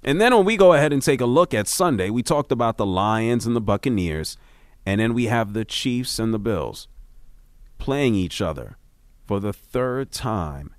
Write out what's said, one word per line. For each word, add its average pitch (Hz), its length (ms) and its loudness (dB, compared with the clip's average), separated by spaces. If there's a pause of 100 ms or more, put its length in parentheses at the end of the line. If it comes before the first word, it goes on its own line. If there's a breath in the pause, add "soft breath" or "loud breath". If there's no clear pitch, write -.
And 147 160 2
then 247 120 6
when 208 120 6
we 220 100 2
go 185 160 8
ahead 151 220 4
and 135 80 2
take 143 180 2
a 127 60 0
look 143 280 2
at 107 140 0
Sunday, 117 420 0
we 117 140 -2
talked 147 300 0
about 117 240 0
the 107 80 0
Lions 110 600 0
and 117 80 -2
the 117 60 0
Buccaneers, 98 760 -2 (480 soft breath)
and 98 160 0
then 113 120 0
we 120 120 0
have 110 260 -2
the 110 140 -4
Chiefs 123 540 -4
and 113 140 -2
the 110 60 -2
Bills 92 480 -6 (920)
playing 135 380 0
each 90 240 -4
other 73 380 -6 (480)
for 101 160 -4
the 101 100 -6
third 127 640 -6
time 78 640 -8